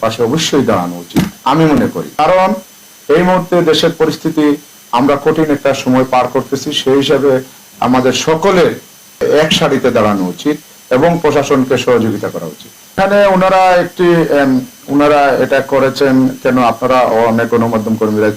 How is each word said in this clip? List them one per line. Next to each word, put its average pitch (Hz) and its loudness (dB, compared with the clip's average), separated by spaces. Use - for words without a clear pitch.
পাশে 113 -4
অবশ্যই 143 0
দাঁড়ানো 90 -2
উচিত - -4
আমি 160 0
মনে 127 2
করি। 82 -8
কারণ 185 2
এই 160 4
মুহূর্তে 180 0
দেশের 160 2
পরিস্থিতি, 156 0
আমরা 139 2
কঠিন 160 0
একটা 139 0
সময় 127 0
পার 127 2
করতেছি, 135 -4
সেই 135 0
হিসাবে 135 2
আমাদের 127 0
সকলের 160 0
এক 147 0
সারিতে 135 0
দাঁড়ানো 104 0
উচিত 92 -4
এবং 165 2
প্রশাসনকে 139 0
সহযোগিতা 110 0
করা 85 -10
উচিত। - -16
এখানে 202 2
ওনারা 190 2
একটি, 175 -2
এম, 143 2
ওনারা 147 2
এটা 127 0
করেছেন 131 0
কেন, 131 -2
আপনারা 123 0
অনেক 117 0
গণমাধ্যম 113 -2
কর্মীরা 107 0